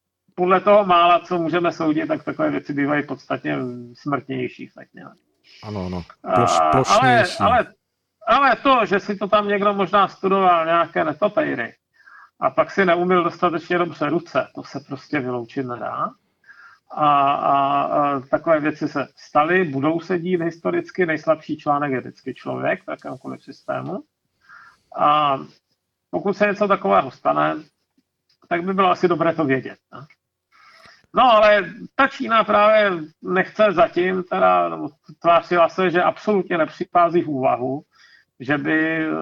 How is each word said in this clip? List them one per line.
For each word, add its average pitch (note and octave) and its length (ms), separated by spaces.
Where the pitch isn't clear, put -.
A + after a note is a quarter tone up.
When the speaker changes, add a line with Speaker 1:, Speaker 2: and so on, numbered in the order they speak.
Speaker 1:
podle F#3 260
toho G3+ 240
mála, F3 340
co F3+ 180
můžeme E3+ 340
soudit, D#3 360
tak D3+ 160
takové D3+ 260
věci C#3+ 240
bývají C#3+ 320
podstatně C#3+ 520
smrtnější, C3 840
tak - 180
nějak. - 200
Speaker 2:
Ano, G#2 180
ano. F2+ 180
Speaker 1:
A, - 120
Speaker 2:
Ploš-, F2 260
Speaker 1:
ale, D#2 100
Speaker 2:
plošnější. A3 680
Speaker 1:
ale, G#3 260
ale B3+ 280
to, B3 300
že F#3 140
si G#3 160
to G3 120
tam G#3 200
někdo G#3 260
možná G3+ 340
studoval, F#3 580
nějaké E3+ 380
netopejry, D3+ 720
a - 100
pak D#3 220
si G3 140
neuměl F3 380
dostatečně E3 540
dobře D#3+ 320
ruce, D#3+ 460
to C#3 80
se - 160
prostě C3+ 400
vyloučit B2 460
nedá. A#2+ 440
A, C#3+ 400
a, C#3 500
a C#3+ 380
takové D3+ 400
věci D3+ 280
se C3+ 280
staly, F3 480
budou D3+ 360
se F3 200
dít F3 220
historicky, E3+ 640
nejslabší D#3 520
článek C#3+ 340
je B2+ 80
vždycky B2+ 340
člověk C3 500
v - 80
jakémkoliv C3+ 520
systému. C#3 600
A D3 420
pokud F#3 220
se G#3 120
něco G3+ 220
takového F#3+ 440
stane, D3+ 440
tak E3+ 160
by F#3+ 100
bylo F#3+ 160
asi F3 180
dobré E3 260
to D#3+ 120
vědět, C3 320
ne? C3 120
No, A#3+ 160
ale G#3 320
ta C4+ 120
Čína A3+ 360
právě G#3 480
nechce F#3 500
zatím, F3+ 520
teda, F3+ 460
nebo D#3+ 200
tvářila E3+ 480
se, F#3 200
že E3+ 140
absolutně F3+ 540
nepřichází F3 640
v D#3 80
úvahu, C3 540
že C#3 180
by D#3+ 500